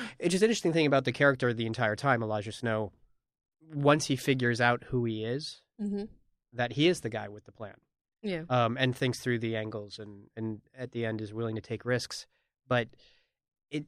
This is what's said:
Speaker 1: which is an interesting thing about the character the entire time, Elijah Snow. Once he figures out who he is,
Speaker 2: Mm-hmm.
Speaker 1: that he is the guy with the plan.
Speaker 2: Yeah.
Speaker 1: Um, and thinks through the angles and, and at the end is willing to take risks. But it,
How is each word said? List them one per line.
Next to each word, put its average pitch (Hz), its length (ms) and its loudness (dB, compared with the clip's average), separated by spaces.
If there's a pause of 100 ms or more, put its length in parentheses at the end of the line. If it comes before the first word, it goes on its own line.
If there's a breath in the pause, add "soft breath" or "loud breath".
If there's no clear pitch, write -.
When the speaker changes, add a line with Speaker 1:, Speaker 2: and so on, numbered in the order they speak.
(200 loud breath)
Speaker 1:
which 175 140 2
is 190 80 4
an 214 40 6
interesting 196 260 2
thing 160 140 4
about 139 180 4
the 127 80 0
character 135 400 4
the 113 140 -2
entire 110 300 0
time, 127 260 2
Elijah 107 300 -2
Snow. 107 400 -2 (800)
Once 147 340 4
he 135 100 0
figures 123 440 2
out 120 280 4
who 123 160 0
he 110 200 -2
is, 131 380 -6 (180)
Speaker 2:
Mm-hmm. 202 240 -4 (500)
Speaker 1:
that 120 180 -4
he 147 160 2
is 180 120 2
the - 80 -6
guy 104 200 -6
with 104 160 -16
the - 80 -20
plan. 101 220 -14 (480)
Speaker 2:
Yeah. 180 280 -4
Speaker 1:
Um, 120 280 4
and 127 160 2
thinks 123 260 -2
through 120 180 0
the 113 180 -2
angles 107 420 -8
and, 101 260 -16 (120)
and 110 240 -6 (160)
at 123 160 -12
the 117 140 -2
end 110 160 -2
is 104 100 -10
willing 110 220 -4
to 107 80 -6
take 107 240 -8
risks. - 400 -4 (420)
But 120 200 0 (840)
it, 151 180 -6